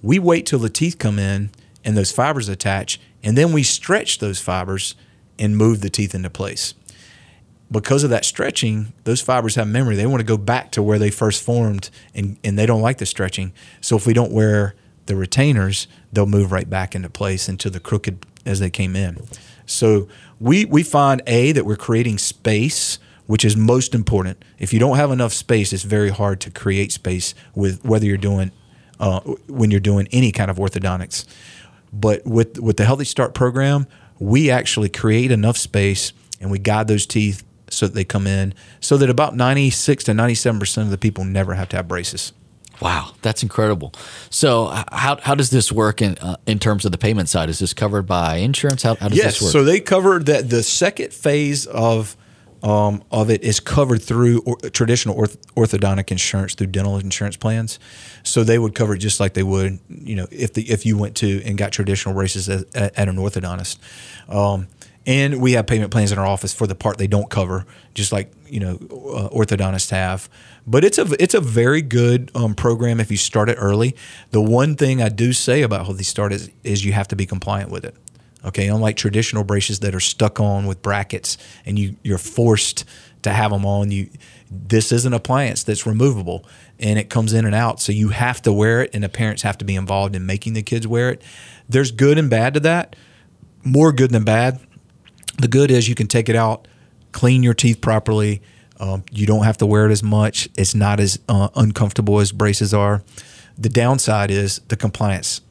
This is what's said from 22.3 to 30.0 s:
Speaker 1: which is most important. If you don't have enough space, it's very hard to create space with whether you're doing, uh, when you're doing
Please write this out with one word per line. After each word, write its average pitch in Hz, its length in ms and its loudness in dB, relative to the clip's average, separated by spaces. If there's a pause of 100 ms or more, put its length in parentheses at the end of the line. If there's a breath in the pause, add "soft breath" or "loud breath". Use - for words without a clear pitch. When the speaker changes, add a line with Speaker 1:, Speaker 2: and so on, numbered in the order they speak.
Speaker 1:
which 110 180 0
is 104 140 4
most 120 360 2
important. 98 480 -2 (160 soft breath)
If - 140 -6
you 110 80 2
don't 131 160 4
have 143 160 2
enough 123 220 0
space, 107 400 0
it's 92 100 -6
very 101 280 0
hard 98 300 -2
to - 100 -14
create 98 420 -2
space 92 400 -6 (220 loud breath)
with 95 280 -2
whether 110 220 2
you're 101 100 2
doing, 95 360 -2 (500 soft breath)
uh, 95 180 0 (300)
when 123 200 2
you're 101 120 4
doing 101 320 0